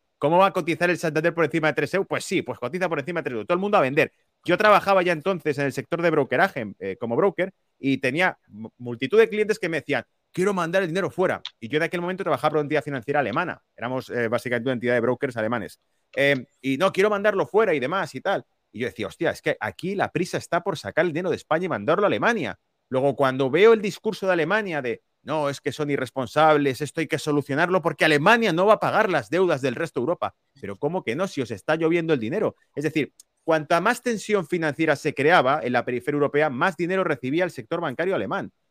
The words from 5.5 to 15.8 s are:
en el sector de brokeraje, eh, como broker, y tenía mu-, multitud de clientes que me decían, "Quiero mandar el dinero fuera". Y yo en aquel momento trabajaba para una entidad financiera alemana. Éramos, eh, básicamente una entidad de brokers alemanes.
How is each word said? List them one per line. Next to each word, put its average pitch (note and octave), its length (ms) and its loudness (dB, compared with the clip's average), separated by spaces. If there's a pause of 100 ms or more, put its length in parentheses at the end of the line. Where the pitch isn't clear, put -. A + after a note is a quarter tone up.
en C#3+ 80 0
el C3 80 -2
sector - 280 -6
de E3+ 80 2
brokeraje, C#3 680 0
eh, F#2+ 180 -6
como A#2 180 -4
broker, F#3 380 0 (260)
y C3+ 180 0
tenía D3 400 -2 (100)
mu-, G#2+ 300 -16
multitud B2 400 -4
de A3 120 6
clientes G#3 280 -2
que F3+ 120 -4
me D#3+ 100 -2
decían, C3 240 -2 (280)
"Quiero F#3+ 220 0
mandar F3+ 300 0
el F3 60 -2
dinero E3+ 200 -2
fuera". E3 320 0 (180)
Y A#2 100 -12
yo D3 80 0
en D#3 60 0
aquel F3 180 -2
momento F3+ 220 -4
trabajaba D3+ 280 0
para D3+ 80 2
una D3+ 60 0
entidad C#3+ 180 0
financiera C#3+ 380 -2
alemana. C#3 400 -4 (140)
Éramos, B2+ 340 -6
eh, A#2 180 -2
básicamente A#2+ 400 -2
una C3+ 60 0
entidad A#2+ 220 0
de A#2+ 40 2
brokers B2 380 -2
alemanes. A2 420 -4 (340)